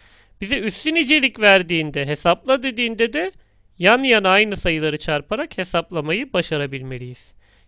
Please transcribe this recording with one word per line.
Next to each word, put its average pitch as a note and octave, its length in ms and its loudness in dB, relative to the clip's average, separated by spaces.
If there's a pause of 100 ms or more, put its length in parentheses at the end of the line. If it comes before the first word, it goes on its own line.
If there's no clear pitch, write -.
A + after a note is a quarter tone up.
(400)
Bize A3 180 -2
üssü A3 360 -4
nicelik C4+ 460 2
verdiğinde, E3 680 2
hesapla F3+ 560 0
dediğinde A#3 500 -2
de F4+ 200 -4 (460)
yan A3 240 4
yana A3 260 2
aynı G3+ 280 4
sayıları D#3 420 -2
çarparak G#3 600 -6
hesaplamayı F3 720 -4
başarabilmeliyiz. C3 1040 -6 (320)